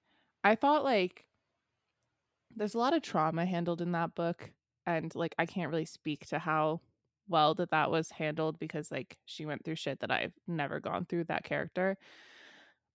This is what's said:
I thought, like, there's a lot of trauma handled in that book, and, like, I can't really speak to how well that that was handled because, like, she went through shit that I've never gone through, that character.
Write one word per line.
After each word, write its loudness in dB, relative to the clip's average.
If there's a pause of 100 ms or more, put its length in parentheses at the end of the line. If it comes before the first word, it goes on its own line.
(440)
I 8
thought, 4
like, 2 (1300)
there's -4
a 0
lot 4
of 2
trauma 2
handled 0
in 0
that -2
book, -4 (340)
and, -2
like, -2
I 2
can't -4
really 0
speak -8
to -2
how 2 (480)
well 6
that -2
that 2
was 0
handled -2
because, -6
like, -8
she -10
went -6
through -4
shit -4
that -4
I've -2 (120)
never -2
gone -4
through, -2
that -4
character. -2 (1000)